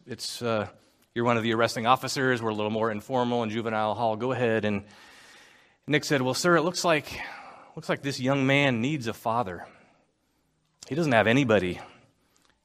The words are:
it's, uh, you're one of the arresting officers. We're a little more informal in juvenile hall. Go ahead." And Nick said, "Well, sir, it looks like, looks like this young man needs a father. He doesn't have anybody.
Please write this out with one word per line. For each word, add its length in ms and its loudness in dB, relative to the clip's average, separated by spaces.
it's, 340 -10
uh, 280 -2
you're 120 0
one 100 4
of 80 0
the 100 0
arresting 320 0
officers. 560 2
We're 100 -2
a 40 -2
little 160 -2
more 200 0
informal 520 -2
in 60 -4
juvenile 440 -2
hall. 220 -2
Go 160 -4
ahead." 320 0
And 220 -2
Nick 200 0
said, 160 2
"Well, 120 0
sir, 220 2
it 60 4
looks 240 -2
like, 340 0
looks 140 -10
like 120 -2
this 200 -6
young 260 2
man 320 4
needs 280 -2
a 60 -2
father. 540 -4
He 80 -8
doesn't 160 0
have 160 6
anybody. 540 4